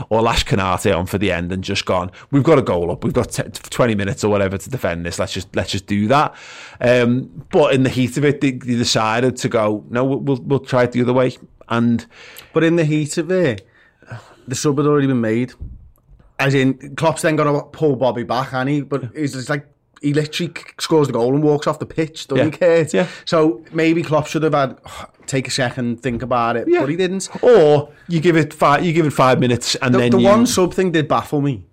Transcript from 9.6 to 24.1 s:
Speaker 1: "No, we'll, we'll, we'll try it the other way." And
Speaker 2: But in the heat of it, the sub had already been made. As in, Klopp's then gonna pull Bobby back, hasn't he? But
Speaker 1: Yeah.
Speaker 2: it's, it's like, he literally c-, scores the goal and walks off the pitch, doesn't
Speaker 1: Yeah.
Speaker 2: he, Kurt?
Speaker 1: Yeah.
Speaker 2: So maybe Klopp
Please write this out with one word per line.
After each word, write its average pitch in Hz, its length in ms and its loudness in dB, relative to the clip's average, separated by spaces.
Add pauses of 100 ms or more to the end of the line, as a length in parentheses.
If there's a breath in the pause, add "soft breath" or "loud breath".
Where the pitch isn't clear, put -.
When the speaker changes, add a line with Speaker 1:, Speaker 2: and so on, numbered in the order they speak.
Speaker 1:
"No, 123 160 -2
we'll, 135 140 -2
we'll, 139 180 -2
we'll 135 220 -2
try 127 240 0
it 120 100 -2
the 123 80 0
other 123 120 0
way." 127 220 2 (320)
And 117 380 0 (480 loud breath)
Speaker 2:
But 160 100 2
in 165 140 2
the 165 80 2
heat 151 320 -2
of 165 140 -4
it, 156 360 -2 (800 loud breath)
the 123 80 -6
sub 147 220 -2
had 147 100 0
already 147 200 2
been 131 120 0
made. 113 320 -2 (880)
As 135 140 2
in, 135 420 0
Klopp's 160 260 -2
then 156 140 0
gonna 147 280 0
pull 147 340 -2
Bobby 120 260 -2
back, 120 280 -4
hasn't 131 180 -2
he? 147 120 0
But 135 220 -6
Speaker 1:
Yeah. 120 100 -10
Speaker 2:
it's, 143 220 -4
it's 127 140 -10
like, 147 180 -4 (340)
he 143 120 -2
literally 151 440 -4
c-, - 60 -16 (160)
scores 151 280 2
the 117 60 -6
goal 120 220 2
and 151 80 0
walks 147 240 2
off 151 120 -2
the 113 60 -6
pitch, - 420 -6
doesn't 139 200 0
Speaker 1:
Yeah. 156 40 -2
Speaker 2:
he, - 60 -12
Kurt? 165 360 2
Speaker 1:
Yeah. 185 140 0 (180 loud breath)
Speaker 2:
So 160 460 2
maybe 165 320 2
Klopp 143 240 0